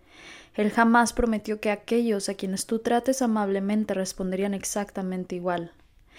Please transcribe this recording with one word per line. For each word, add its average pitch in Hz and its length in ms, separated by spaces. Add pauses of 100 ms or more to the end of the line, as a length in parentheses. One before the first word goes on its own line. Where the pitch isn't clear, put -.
(540)
Él 208 180
jamás 233 400
prometió 214 480
que 214 120
aquellos 214 580
a 196 60
quienes 190 300
tú 226 140
trates 240 420
amablemente 208 720
responderían 190 600
exactamente 185 840
igual". 175 380 (460)